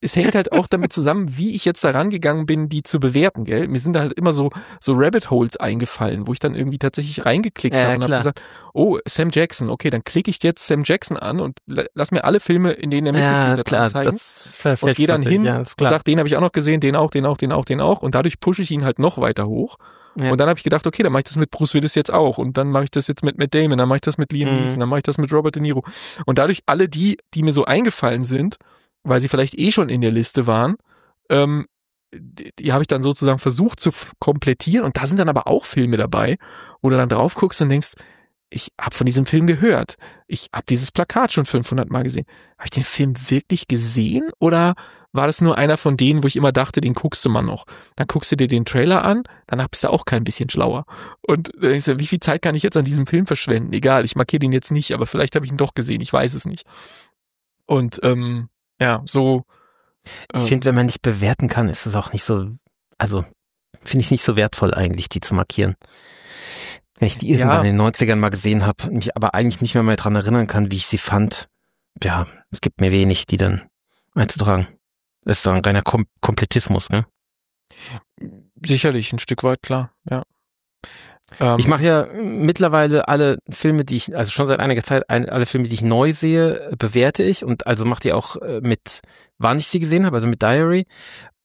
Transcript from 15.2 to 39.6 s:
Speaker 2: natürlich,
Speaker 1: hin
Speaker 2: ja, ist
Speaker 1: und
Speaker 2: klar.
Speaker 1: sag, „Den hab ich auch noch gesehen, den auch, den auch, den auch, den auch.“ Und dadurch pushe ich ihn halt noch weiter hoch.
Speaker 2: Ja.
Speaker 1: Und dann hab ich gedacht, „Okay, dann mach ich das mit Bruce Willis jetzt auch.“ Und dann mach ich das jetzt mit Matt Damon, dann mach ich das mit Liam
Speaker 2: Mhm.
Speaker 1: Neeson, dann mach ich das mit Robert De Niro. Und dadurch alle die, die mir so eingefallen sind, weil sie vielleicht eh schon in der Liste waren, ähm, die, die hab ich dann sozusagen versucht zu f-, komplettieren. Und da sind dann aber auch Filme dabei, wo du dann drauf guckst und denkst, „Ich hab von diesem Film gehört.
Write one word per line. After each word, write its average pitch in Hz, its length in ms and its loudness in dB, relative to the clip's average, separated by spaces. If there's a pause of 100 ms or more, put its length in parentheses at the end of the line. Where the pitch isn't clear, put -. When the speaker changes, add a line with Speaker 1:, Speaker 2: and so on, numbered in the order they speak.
Speaker 2:
natürlich, 170 160 2
Speaker 1:
hin 214 80 2
Speaker 2:
ja, 123 140 0
ist 123 100 -8
Speaker 1:
und - 60 -20
Speaker 2:
klar. 135 140 2
Speaker 1:
sag, 156 140 2
„Den 156 140 2
hab 151 80 2
ich 147 100 2
auch 147 40 0
noch 175 120 2
gesehen, 156 280 2
den 139 160 2
auch, 156 140 2
den 135 160 0
auch, 143 100 0
den 139 160 -2
auch, 147 120 0
den - 160 -2
auch.“ 170 220 2
Und 131 140 0
dadurch 160 240 0
pushe 185 220 0
ich 165 100 -4
ihn 147 120 -2
halt 127 140 -2
noch 170 200 2
weiter 113 280 0
hoch. 117 300 -4 (400)
Speaker 2:
Ja. 131 160 0
Speaker 1:
Und 131 80 2
dann 147 80 4
hab 165 100 0
ich - 60 -18
gedacht, 151 240 0
„Okay, 180 160 0
dann 156 80 2
mach 135 80 2
ich - 60 -8
das 143 100 -8
mit 156 160 0
Bruce - 220 -2
Willis 147 200 0
jetzt - 180 0
auch.“ 156 240 2
Und 131 200 -4
dann 135 140 0
mach 135 120 2
ich 143 80 -4
das 139 160 -2
jetzt - 160 -4
mit 143 160 -2
Matt 143 160 -2
Damon, 151 240 2
dann 127 100 2
mach 131 60 2
ich 139 60 0
das - 180 -2
mit 147 140 -4
Liam 143 200 0
Speaker 2:
Mhm. 131 80 2
Speaker 1:
Neeson, 127 200 -2
dann 120 80 0
mach 139 80 0
ich 139 80 -2
das 143 140 -2
mit 147 140 0
Robert 151 220 2
De 151 80 -4
Niro. 147 220 -2 (420)
Und 131 120 2
dadurch 160 280 2
alle 175 220 2
die, 165 300 0 (140)
die 156 120 -2
mir 156 80 2
so 143 120 2
eingefallen 131 600 0
sind, 135 320 -2 (480)
weil 127 160 2
sie 135 80 -2
vielleicht 135 300 0
eh 214 120 2
schon 190 180 2
in 127 120 0
der 117 100 2
Liste 117 380 0
waren, 120 280 2 (540)
ähm, 143 360 2 (460)
die, - 460 -18
die 143 140 -2
hab 135 80 2
ich 156 80 -2
dann 135 140 0
sozusagen 135 360 0
versucht 139 400 0
zu - 120 0
f-, - 280 -12
komplettieren. 151 680 0
Und 135 120 -4
da 139 100 -2
sind 185 140 2
dann 165 80 2
aber 139 180 0
auch - 180 0
Filme 123 320 0
dabei, 110 420 -2 (440)
wo 131 80 2
du 131 60 4
dann 127 120 2
drauf 120 280 2
guckst - 260 0
und 143 60 2
denkst, 143 240 0 (580)
„Ich - 300 -10
hab - 140 -6
von 127 120 0
diesem 127 200 2
Film 160 200 2
gehört. 160 480 2 (320)